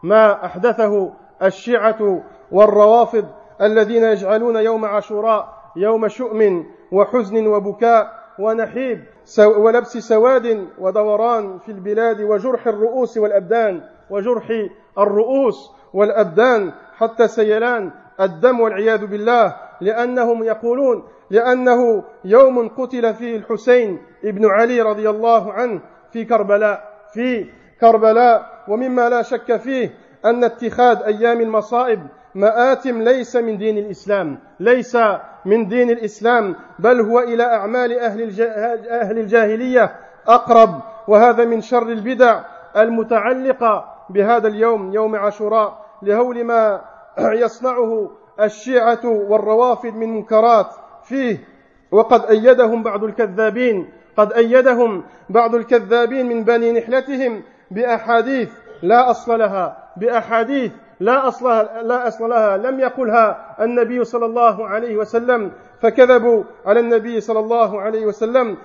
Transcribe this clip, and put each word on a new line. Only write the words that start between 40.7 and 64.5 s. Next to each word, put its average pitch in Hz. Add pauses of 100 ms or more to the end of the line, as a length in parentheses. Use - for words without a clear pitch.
وهذا 226
من 233
شر 240
البدع 233 (360)
المتعلقة 226 (160)
بهذا 214
اليوم، 214
يوم 220
عاشوراء، 208 (180)
لهول 233
ما 220 (380)
<clears throat> 220
يصنعه 233 (300)
الشيعة 233
والروافض 220
من 226
منكرات 220 (360)
فيه. 247 (520)
وقد 226
أيدهم 226
بعض 208
الكذابين، 214 (260)
قد 208
أيدهم 233 (280)
بعض 226
الكذابين 233
من 233
بني 233
نحلتهم 247 (280)
بأحاديث 233 (320)
لا 240
أصل 233
لها، 190 (200)
بأحاديث 226 (280)
لا 254
أصل، 247 (340)
لا 240
أصل 226
لها، 214
لم 262
يقلها 233
النبي 240
صلى 233
الله 226